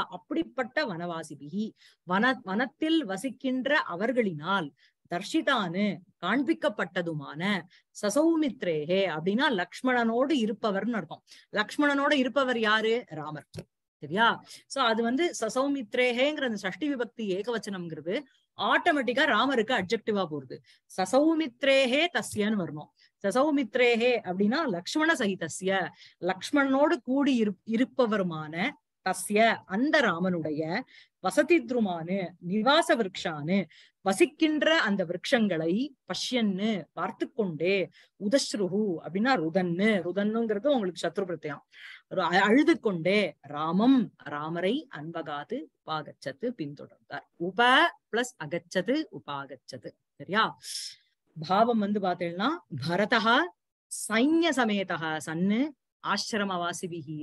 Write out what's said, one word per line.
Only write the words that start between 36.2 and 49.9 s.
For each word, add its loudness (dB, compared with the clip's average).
பார்த்து -4
கொண்டே 0
உதஸ்ருஹு 0
அப்படின்னா -2
ருதன்னு, 0
ருதன்னுங்கிறது -2
உங்களுக்கு 0
சத்ரு -2
பிரத்யம். -8
ஒரு -2
அ-, 6
அழுது 6
கொண்டே 2
ராமம் 4
ராமரை -2
அன்பகாது -8
உபாகச்சத்து -8
பின்தொடர்ந்தார். -12
உப -4
பிளஸ் -4
அகச்சது -2
உபாகச்சது. -12